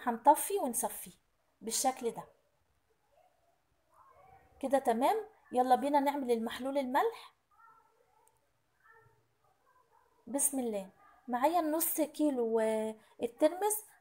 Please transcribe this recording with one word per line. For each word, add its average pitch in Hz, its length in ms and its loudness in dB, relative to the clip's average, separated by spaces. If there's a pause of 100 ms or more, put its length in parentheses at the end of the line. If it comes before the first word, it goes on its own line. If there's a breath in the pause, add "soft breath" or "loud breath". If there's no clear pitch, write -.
هنطفي 285 540 4
ونصفيه 226 540 -4 (500)
بالشكل 240 500 -2
ده 170 120 -10 (2250)
كده. 269 200 2
تمام، 269 360 2 (360)
يلا 254 240 4
بينا 285 240 2
نعمل 277 320 0
المحلول 240 460 -4
الملح. 294 560 -2 (3000)
بسم 269 320 -2
الله. 208 300 -6 (380)
معايا 269 320 2
النص 320 420 0
كيلو، 254 580 0
آه، 220 360 -2 (280 soft breath)
الترمس، 349 600 0 (180)